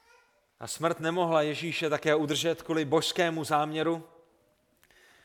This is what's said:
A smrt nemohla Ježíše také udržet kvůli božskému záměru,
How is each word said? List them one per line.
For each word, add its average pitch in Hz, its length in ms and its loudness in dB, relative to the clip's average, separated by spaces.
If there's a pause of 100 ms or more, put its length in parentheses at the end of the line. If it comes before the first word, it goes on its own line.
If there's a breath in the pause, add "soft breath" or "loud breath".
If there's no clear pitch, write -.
(600)
A - 80 -12
smrt 165 320 -2
nemohla 165 420 2
Ježíše 151 480 -2
také 151 260 2
udržet 156 460 0
kvůli 160 240 0
božskému 160 580 0
záměru, 156 600 0 (1200 soft breath)